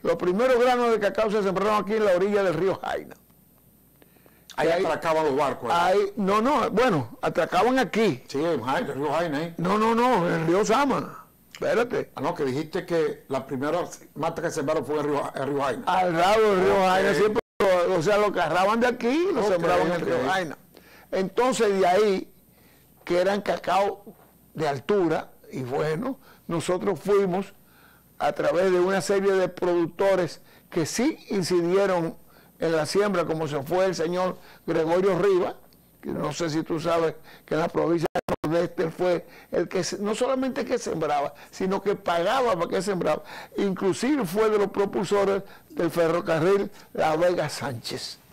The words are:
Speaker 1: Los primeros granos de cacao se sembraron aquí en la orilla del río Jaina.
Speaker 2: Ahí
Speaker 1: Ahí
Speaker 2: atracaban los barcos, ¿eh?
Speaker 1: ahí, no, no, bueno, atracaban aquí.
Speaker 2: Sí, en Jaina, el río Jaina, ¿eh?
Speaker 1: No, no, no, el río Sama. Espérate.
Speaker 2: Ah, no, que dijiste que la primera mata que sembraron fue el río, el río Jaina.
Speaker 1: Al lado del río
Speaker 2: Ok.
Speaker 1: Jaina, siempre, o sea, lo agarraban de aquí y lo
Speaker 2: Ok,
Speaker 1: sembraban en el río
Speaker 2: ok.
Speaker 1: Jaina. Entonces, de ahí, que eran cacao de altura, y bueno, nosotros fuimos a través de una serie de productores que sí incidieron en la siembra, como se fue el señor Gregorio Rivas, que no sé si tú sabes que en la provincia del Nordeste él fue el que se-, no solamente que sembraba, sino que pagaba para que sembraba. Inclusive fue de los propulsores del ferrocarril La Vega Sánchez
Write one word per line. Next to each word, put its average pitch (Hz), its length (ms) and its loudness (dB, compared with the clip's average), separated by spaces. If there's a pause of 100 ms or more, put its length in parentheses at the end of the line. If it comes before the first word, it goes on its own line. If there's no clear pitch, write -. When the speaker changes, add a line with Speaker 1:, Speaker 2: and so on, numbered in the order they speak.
Speaker 1:
Los 160 140 0
primeros 214 440 2
granos 247 320 4
de 220 80 2
cacao 208 300 0
se 208 140 0
sembraron 196 400 0
aquí 208 120 -2
en 214 100 0
la 190 80 4
orilla 202 280 2
del 185 120 2
río 170 280 0
Jaina. 73 340 -8 (1400)
Speaker 2:
Ahí 156 140 0
Speaker 1:
Ahí 180 160 0
Speaker 2:
atracaban 156 400 0
los 135 100 2
barcos, 131 340 -2
¿eh? - 40 0
Speaker 1:
ahí, 190 420 2
no, 202 260 2
no, 254 280 2
bueno, 196 520 0
atracaban 180 580 0
aquí. 196 480 0
Speaker 2:
Sí, 139 160 -4
en 160 180 -2
Jaina, 139 260 -2
el 131 80 -8
río 139 160 -4
Jaina, 156 320 -2
¿eh? 170 140 -10
Speaker 1:
No, 185 200 0
no, 220 160 2
no, 226 340 2
el 165 200 0
río 185 160 2
Sama. 226 640 0 (260)
Espérate. 151 640 -2
Speaker 2:
Ah, 120 60 -8
no, 165 120 -2
que 156 120 -4
dijiste 156 400 -4
que 160 420 -2
la 135 180 -4
primera 151 380 -4 (320)
mata 156 260 -4
que 160 100 -4
sembraron 156 340 -2
fue 151 140 -2
el 143 40 -2
río, 143 320 -2
el 139 120 -4
río 143 140 -2
Jaina. 131 240 -4
Speaker 1:
Al 180 280 0
lado 202 420 4
del 180 80 2
río 196 120 4
Speaker 2:
Ok. 190 120 4
Speaker 1:
Jaina, 190 260 2
siempre, 214 280 2 (560)
o 165 40 0
sea, 202 160 2
lo 208 100 4
agarraban 180 520 0
de 247 80 2
aquí 247 420 0
y 381 40 -2
lo 247 80 -2
Speaker 2:
Ok, 202 100 2
Speaker 1:
sembraban 180 360 2
en 175 60 0
el 170 80 -2
río - 140 -2
Speaker 2:
ok. 123 120 -2
Speaker 1:
Jaina. 185 300 -2 (540)
Entonces, 202 680 0
de 185 80 4
ahí, 190 460 2 (720)
que 175 160 0
eran 196 220 0
cacao 190 640 0 (500)
de 156 140 -4
altura, 160 640 0 (200)
y 135 120 -8
bueno, 156 560 -4 (280)
nosotros 180 520 -2
fuimos 196 540 0 (640)
a 147 160 0
través 165 400 2
de 180 80 4
una 190 180 2
serie 196 320 2
de 185 160 2
productores 180 960 0 (280)
que 165 160 0
sí 277 320 0 (120)
incidieron 180 880 0 (420)
en 165 140 0
la 156 120 0
siembra, 190 380 0
como 160 240 -2
se 139 160 -4
fue 180 220 0
el 185 100 0
señor 180 420 -2 (300)
Gregorio 170 500 2
Rivas, 190 380 2 (460)
que 139 80 -10
no 147 240 -4
sé 170 160 -4
si 156 140 -2
tú 165 160 -4
sabes 165 360 0 (300)
que 156 100 -4
en 156 60 0
la 175 80 -2
provincia 156 440 0
del - 380 -4
Nordeste 170 320 0
él 165 80 -2
fue 175 340 -2 (260)
el 175 180 0
que 180 160 -2
se-, 185 140 -6
no 208 140 -2
solamente 262 520 -2
que 262 120 -2
sembraba, 147 560 -2 (160)
sino 190 320 -2
que 202 140 -2
pagaba 196 600 0
para 170 120 -2
que 190 140 -2
sembraba. 175 420 -2 (320)
Inclusive 202 720 0
fue 214 240 0
de 214 80 2
los 202 140 2
propulsores 202 720 0 (260)
del 170 200 -2
ferrocarril 170 800 2 (220)
La 160 240 0
Vega 175 320 2
Sánchez - 720 -10 (140)